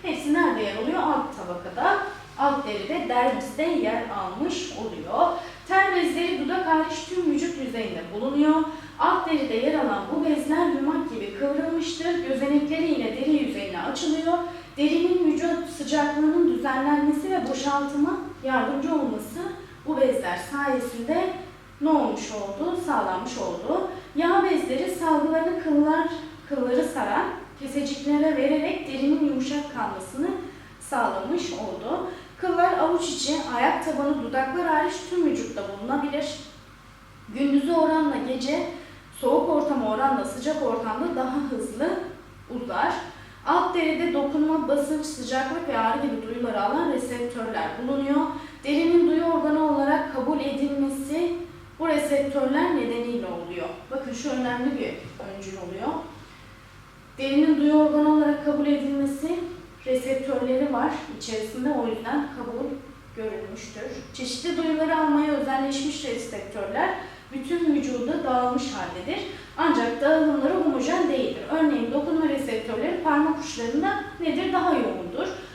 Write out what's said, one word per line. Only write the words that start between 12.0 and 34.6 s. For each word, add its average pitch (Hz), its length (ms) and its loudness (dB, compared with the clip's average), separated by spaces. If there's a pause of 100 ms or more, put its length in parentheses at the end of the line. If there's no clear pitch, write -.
Gözenekleri 294 580 2
ile 247 300 0
deri 294 200 2
yüzeyine 196 460 -2
açılıyor. 320 560 0 (380)
Derinin 339 560 4
vücut - 460 0
sıcaklığının 302 760 4
düzenlenmesi 285 760 2
ve 349 200 0
boşaltıma 285 680 0 (280)
yardımcı 269 500 0
olması 226 460 -2 (460)
bu 285 140 2
bezler 202 380 2 (140)
sayesinde 269 800 0 (500)
ne 294 80 2
olmuş - 440 2
oldu? 254 540 -4
Sağlanmış 254 520 -2
oldu. 311 500 -2 (280)
Yağ 359 280 4
bezleri 311 460 0
salgılarını 320 720 2
kıllar, 302 460 4 (400)
kılları 262 360 2
saran - 400 0 (360)
keseciklere 285 760 2
vererek 302 520 0
derinin 277 380 2
yumuşak 277 480 -2
kalmasını 214 540 -4 (520)
sağlamış 247 720 -2
oldu. 233 580 -4 (300)
Kıllar 359 380 4
avuç 330 300 2
içi, - 280 -2 (200)
ayak - 280 2
tabanı, 285 380 0
dudaklar 269 440 -2